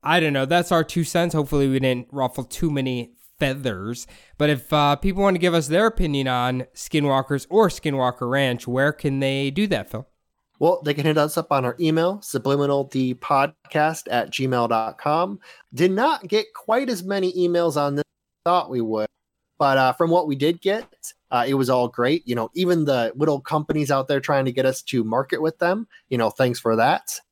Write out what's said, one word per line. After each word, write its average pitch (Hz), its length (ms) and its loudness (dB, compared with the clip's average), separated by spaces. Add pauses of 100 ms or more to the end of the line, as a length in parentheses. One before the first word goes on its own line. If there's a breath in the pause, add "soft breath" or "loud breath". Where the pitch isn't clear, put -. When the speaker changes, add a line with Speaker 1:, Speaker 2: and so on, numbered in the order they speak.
Speaker 1:
I 165 180 2
don't 156 120 0
know. 135 140 0
That's 170 260 0
our 165 120 4
two 165 200 -2
cents. 170 300 -2
Hopefully 143 340 2
we 135 100 2
didn't 127 320 0
ruffle 131 340 -4
too 165 260 -4
many 131 440 -4 (240)
feathers. 120 720 -4 (280 loud breath)
But 151 140 2
if, 143 220 -2
uh, 147 240 4
people 196 260 -2
want 196 140 4
to 165 40 -2
give 175 140 2
us 156 140 0
their 180 180 2
opinion 151 400 0
on 127 480 -2
Skinwalkers 139 760 -2
or 208 180 4
Skinwalker 127 600 -2
Ranch, 127 380 0
where 135 260 2
can 139 280 -2
they 135 320 0
do 202 160 0
that, 123 220 -2
Phil? 117 180 -10 (500)
Speaker 2:
Well, 170 260 2
they 147 100 0
can 143 100 -4
hit 156 140 4
us 151 200 2
up 156 140 -2
on 135 120 2
our 123 140 -2
email, 170 420 0
subliminal 139 640 0
D 131 300 -2
podcast 147 960 -2
at 113 220 -2
gmail 123 380 0
dot 113 280 -2
com. 175 400 -2 (340 loud breath)
Did 170 200 2
not 247 340 0
get 208 260 0
quite 240 360 -2
as 185 160 -4
many 190 300 -2
emails 175 420 0
on 143 180 0
this 147 80 -2
as - 440 -14
I 170 40 2
thought 175 200 0
we 127 100 -2
would. 110 280 -2 (480)
But, 135 220 4
uh, 131 140 4
from 165 180 0
what 170 160 2
we 147 80 -2
did 151 260 0
get, - 520 -6 (180)
uh, 120 160 2
it 139 80 0
was 135 160 2
all 123 160 2
great. 123 400 -2
You 120 80 -2
know, 113 200 -4
even 175 320 2
the 123 280 0
little 143 260 0
companies 151 520 -2
out 135 160 0
there 143 100 0
trying 135 280 0
to 127 60 -2
get 131 140 0
us 131 160 -2
to 120 220 -2
market 127 360 -2
with 156 200 -4
them, 190 260 -2 (220 soft breath)
you 127 100 -2
know, 113 120 2
thanks 123 280 0
for 113 160 0
that. 117 460 0 (100)